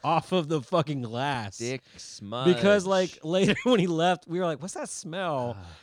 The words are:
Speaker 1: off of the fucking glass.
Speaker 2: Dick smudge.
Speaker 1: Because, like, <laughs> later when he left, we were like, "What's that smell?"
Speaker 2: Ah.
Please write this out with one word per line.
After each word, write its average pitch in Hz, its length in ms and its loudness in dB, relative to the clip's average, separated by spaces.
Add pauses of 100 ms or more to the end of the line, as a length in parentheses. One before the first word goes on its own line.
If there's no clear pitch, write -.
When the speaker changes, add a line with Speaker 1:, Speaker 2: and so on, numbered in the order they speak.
Speaker 1:
off 160 280 2
of 175 180 2
the 160 100 0
fucking 143 440 0
glass. 120 560 -4
Speaker 2:
Dick 127 240 -4 (140)
smudge. 123 580 0
Speaker 1:
Because, 196 320 4
like, 185 320 0
<laughs> - 40 -16
later 185 300 2 (120)
when 247 140 6
he 175 80 4
left, 170 400 2
we 170 120 -4
were 185 60 0
like, 151 180 -4
"What's 190 100 -10
that 277 160 -8
smell?" 151 720 -4
Speaker 2:
Ah. 92 60 -16 (180)